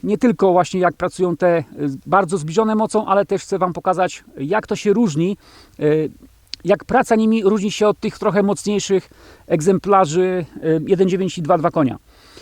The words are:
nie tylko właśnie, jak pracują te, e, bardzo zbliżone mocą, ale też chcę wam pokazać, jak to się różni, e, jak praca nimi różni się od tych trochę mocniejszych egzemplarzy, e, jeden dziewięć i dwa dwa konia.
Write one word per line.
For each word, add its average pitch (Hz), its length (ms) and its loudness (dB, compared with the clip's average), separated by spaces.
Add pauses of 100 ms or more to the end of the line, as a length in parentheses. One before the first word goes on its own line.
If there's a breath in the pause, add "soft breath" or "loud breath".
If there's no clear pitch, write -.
nie 196 160 -2
tylko 196 340 2
właśnie, 180 280 0
jak 170 140 0
pracują 180 420 -2
te, 180 120 0
e, 165 160 0 (420)
bardzo 185 320 0
zbliżone 185 360 -2
mocą, 214 320 -2
ale 196 200 2
też 196 160 -4
chcę 196 160 -4
wam 180 140 -2
pokazać, 175 520 -4 (120)
jak 165 300 -4
to 180 100 -4
się 208 160 0
różni, 185 440 0 (420 soft breath)
e, 143 60 -4 (800)
jak 180 200 0
praca 226 320 2
nimi 220 260 2
różni 196 280 2
się 214 180 0
od 202 120 0
tych - 180 -6
trochę 196 240 0
mocniejszych 196 680 -2 (360 soft breath)
egzemplarzy, 185 1000 0 (160)
e, 160 240 0
jeden 190 220 2
dziewięć 185 300 -4
i 180 40 -6
dwa 165 160 2
dwa 165 120 0
konia. 139 280 0 (420 soft breath)